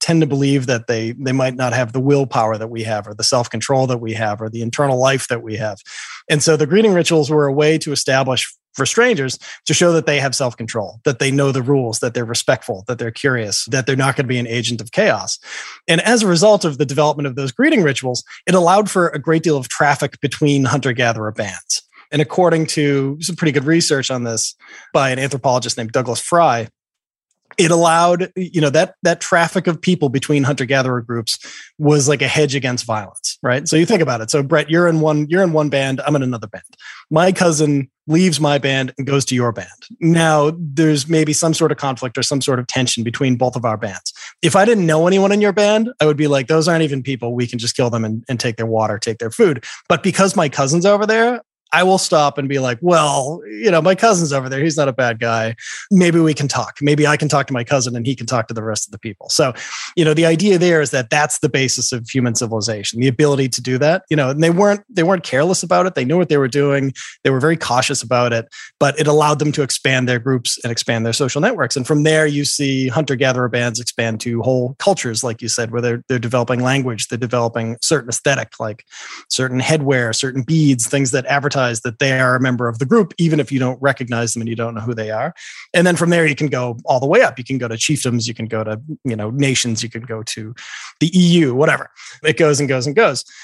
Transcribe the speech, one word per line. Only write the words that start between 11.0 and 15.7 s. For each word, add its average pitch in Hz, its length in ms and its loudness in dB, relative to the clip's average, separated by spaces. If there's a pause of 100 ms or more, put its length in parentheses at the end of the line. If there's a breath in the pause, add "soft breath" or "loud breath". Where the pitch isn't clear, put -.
that 139 120 2
they 135 120 0
know 139 200 2
the 131 120 -2
rules, 123 380 -2
that 123 120 -2
they're 120 140 -4
respectful, 113 600 -4
that 123 120 -6
they're 117 120 -6
curious, 113 560 -4
that 127 200 -4
they're 135 100 0
not 135 200 0
gonna 135 120 -2
be 123 100 -2
an 120 80 -4
agent 117 360 -4
of 110 100 -16
chaos. 127 460 0 (500 loud breath)